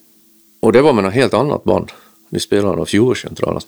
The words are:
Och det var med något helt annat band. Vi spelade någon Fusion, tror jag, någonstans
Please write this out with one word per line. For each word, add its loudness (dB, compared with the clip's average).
Och 2
det 6
var 4
med 2
något -2
helt 0
annat -2
band. -2
Vi -4
spelade -2
någon -4
Fusion, 0
tror -18
jag, -4
någonstans -6